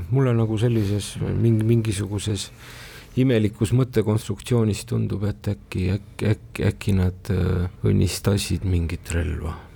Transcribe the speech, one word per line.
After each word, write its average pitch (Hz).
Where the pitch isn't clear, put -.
mulle 131
nagu 113
sellises 107
mingi-, 107
mingisuguses 104
imelikus 113
mõttekonstruktsioonis 110
tundub, 104
et 101
äkki, 95
äkki, -
äkki, -
äkki 98
nad, 92
äh, 90
õnnistasid 98
mingit 85
relva, 80